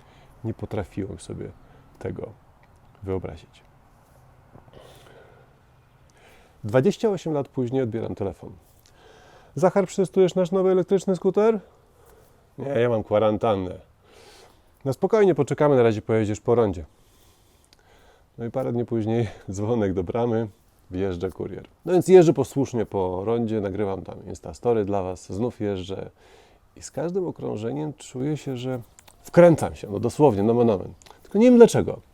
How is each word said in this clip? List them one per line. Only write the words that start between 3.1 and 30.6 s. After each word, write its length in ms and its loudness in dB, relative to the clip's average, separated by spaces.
Dwadzieścia 440 0
osiem 240 -4
lat 160 -4
później 340 -4
odbieram 320 -6
telefon. 380 -10
„Zachar, 320 2
przetestujesz 480 0
nasz 160 -2
nowy 200 0
elektryczny 460 0
skuter?” 440 0
„Nie, 100 -10
ja 200 0
mam 160 0
kwarantannę.” 760 0
„Na 80 -2
spokojnie, 420 2
poczekamy, 420 2
na 60 6
razie 200 2
pojedziesz 380 0
po 140 2
rondzie.” 300 0
No 60 -10
i 60 -8
parę 220 -6
dni 120 -2
później 440 -2
<laughs> 120 -16
dzwonek 440 -2
do 100 -2
bramy, 440 -2
wjeżdża 400 -4
kurier. 340 -12
No 80 -4
więc 160 2
jeżdżę 240 10
posłusznie 540 -2
po 380 -6
rondzie, 360 -2
nagrywam 420 -4
tam 240 -16
Instastory 580 -2
dla 180 -2
was, 300 -10
znów 280 -6
jeżdżę 500 -6
i 60 -20
z 80 -18
każdym 360 -6
okrążeniem 680 -8
czuję 440 -8
się, 200 -10
że 240 -8
wkręcam 520 4
się, 160 -16
no 80 -4
dosłownie, 440 2
nomen 280 4